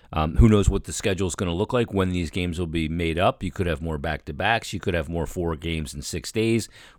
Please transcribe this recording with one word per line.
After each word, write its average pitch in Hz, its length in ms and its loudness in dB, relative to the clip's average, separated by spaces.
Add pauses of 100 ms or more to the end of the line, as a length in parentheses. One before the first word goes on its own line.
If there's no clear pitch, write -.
(140)
Um, 80 240 0
who 120 100 10
knows 104 220 6
what 98 160 -2
the 82 80 -8
schedule 95 340 -2
is 82 80 -4
gonna 87 180 -2
look 98 200 -2
like 120 200 0
when 95 200 2
these 87 160 -2
games 90 280 -2
will 87 100 -2
be 80 200 0
made 82 320 0
up. 110 240 2
You 90 80 -4
could 92 160 -2
have 80 140 -2
more 80 160 -4
back-to-backs. 78 760 -2
You 98 80 -6
could 92 140 -4
have 80 160 -2
more 82 160 -2
four 82 320 -2
games 80 360 -4
in 73 80 -10
six - 300 -8
days, 113 380 0 (300)